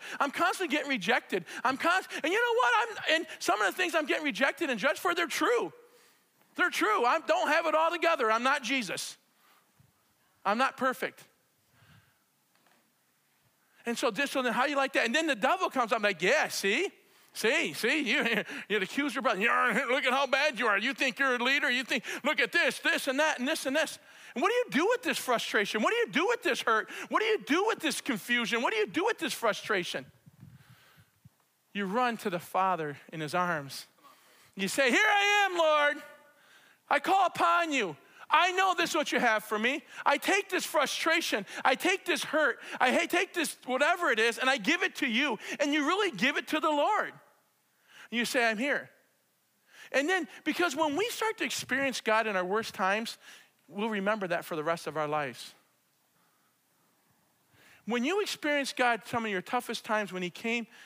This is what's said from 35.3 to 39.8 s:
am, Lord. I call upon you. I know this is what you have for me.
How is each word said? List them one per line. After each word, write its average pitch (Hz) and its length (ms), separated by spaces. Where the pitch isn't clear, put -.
am, 370 100
Lord. 302 460
I 285 80
call 381 260
upon 339 480
you. 196 240
I 349 220
know 370 240
this 339 140
is - 60
what 294 160
you 285 60
have 220 260
for 214 140
me. 254 240